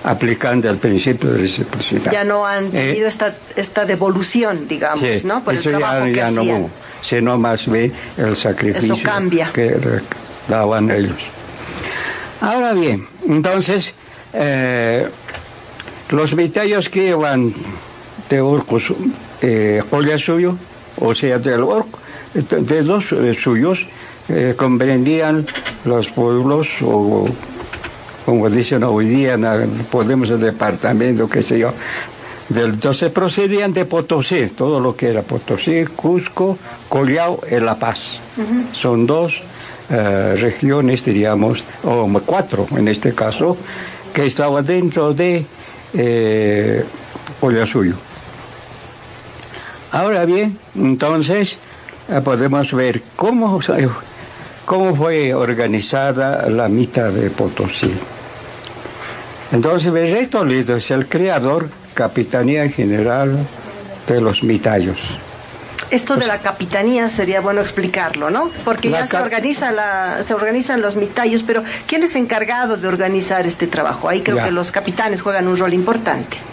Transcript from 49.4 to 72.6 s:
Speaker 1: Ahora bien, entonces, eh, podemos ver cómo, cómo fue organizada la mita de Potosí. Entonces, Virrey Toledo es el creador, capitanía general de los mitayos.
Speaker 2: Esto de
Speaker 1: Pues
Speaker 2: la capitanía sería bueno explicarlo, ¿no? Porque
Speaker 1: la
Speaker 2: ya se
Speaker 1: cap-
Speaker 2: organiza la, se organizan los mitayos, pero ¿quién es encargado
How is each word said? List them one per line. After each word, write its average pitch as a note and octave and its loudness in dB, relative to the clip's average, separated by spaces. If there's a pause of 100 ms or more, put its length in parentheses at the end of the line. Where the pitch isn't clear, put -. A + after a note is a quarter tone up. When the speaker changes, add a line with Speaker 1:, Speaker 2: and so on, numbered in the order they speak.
Speaker 1:
Ahora F3+ 2
bien, G3+ 2 (180)
entonces, D3+ 2 (520)
eh, D#3 2
podemos C3+ 2
ver B2+ 2 (140)
cómo, G#3+ 2 (1080)
cómo F#3 2
fue D3 2
organizada C3 0
la A2+ 2
mita A#2 2
de G2+ 0
Potosí. - -2 (1600)
Entonces, D#3 4
Virrey E3+ 2
Toledo C3 2
es A#2 -2
el C3 2
creador, D#3+ 2 (240)
capitanía B2+ 2
general A#2+ 2 (720)
de A#2+ 2
los A2 2
mitayos. G#2+ 2 (960)
Speaker 2:
Esto B3+ 0
de B3 2
Speaker 1:
Pues B3 0
Speaker 2:
la G#3 -2
capitanía G3+ 0
sería F#3+ 0
bueno G3+ 0
explicarlo, F3+ -2
¿no? C#4 0 (160)
Porque A3+ 0
Speaker 1:
la D#3+ 2
Speaker 2:
ya B3+ 0
se B3+ -4
Speaker 1:
cap- F#3 2
Speaker 2:
organiza A#3 -2
la, G3 -2
se A#3 0
organizan A#3 0
los G3+ 0
mitayos, A3+ 0
pero A3+ 0 (240)
¿quién D#4+ 2
es E4+ 0
encargado A#3 0